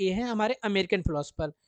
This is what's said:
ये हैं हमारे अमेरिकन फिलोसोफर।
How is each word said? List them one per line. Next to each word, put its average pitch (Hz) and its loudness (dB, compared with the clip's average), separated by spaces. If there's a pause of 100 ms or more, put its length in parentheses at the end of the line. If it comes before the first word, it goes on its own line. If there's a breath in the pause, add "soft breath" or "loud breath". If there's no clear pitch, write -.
ये 185 2
हैं 220 0
हमारे 233 0
अमेरिकन 196 0
फिलोसोफर। 151 -4 (140)